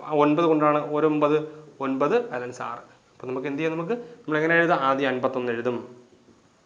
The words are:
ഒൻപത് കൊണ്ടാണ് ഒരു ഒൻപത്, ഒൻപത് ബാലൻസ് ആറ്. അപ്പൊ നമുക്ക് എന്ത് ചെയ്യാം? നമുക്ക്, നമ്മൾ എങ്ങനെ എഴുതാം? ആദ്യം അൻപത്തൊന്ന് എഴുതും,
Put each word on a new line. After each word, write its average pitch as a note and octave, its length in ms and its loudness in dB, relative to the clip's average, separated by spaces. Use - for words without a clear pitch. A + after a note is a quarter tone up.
ഒൻപത് D3+ 280 4
കൊണ്ടാണ് D3+ 280 4
ഒരു D3+ 160 2
ഒൻപത്, D3 260 2
ഒൻപത് C3+ 320 0
ബാലൻസ് B2 320 -8
ആറ്. A#2 200 -10
അപ്പൊ - 160 -18
നമുക്ക് C3 220 -6
എന്ത് C#3 80 -6
ചെയ്യാം? D#3+ 200 -2
നമുക്ക്, E3+ 140 -4
നമ്മൾ F#3+ 460 -6
എങ്ങനെ D#3+ 220 2
എഴുതാം? E3 280 2
ആദ്യം C3+ 200 2
അൻപത്തൊന്ന് B2+ 440 -2
എഴുതും, A#2+ 240 -2